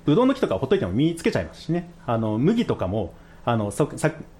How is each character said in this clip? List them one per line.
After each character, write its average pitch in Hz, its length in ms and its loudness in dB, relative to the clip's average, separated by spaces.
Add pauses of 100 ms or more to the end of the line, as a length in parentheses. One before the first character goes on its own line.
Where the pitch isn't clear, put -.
ブ 147 100 4
ド 240 100 6
ウ - 20 6
の 269 80 4
木 - 80 -10
と 190 60 2
か 95 100 0
ほ - 80 -4
っ - 20 0
と 202 80 4
い - 20 4
て 196 60 -2
も 90 80 -2
実 156 240 2
つ - 60 -12
け - 100 0
ち - 40 0
ゃ - 40 0
い - 60 -4
ま - 80 -16
す - 80 -18
し 160 100 -4
ね。 175 160 -4 (160)
あ 117 140 0
の、 110 180 -2
麦 208 300 2
と 113 100 -2
か 92 120 -4
も、 98 260 -4 (320)
あ 120 100 2
の、 104 140 -2
そ-、 143 260 0
さ-、 160 140 0 (280)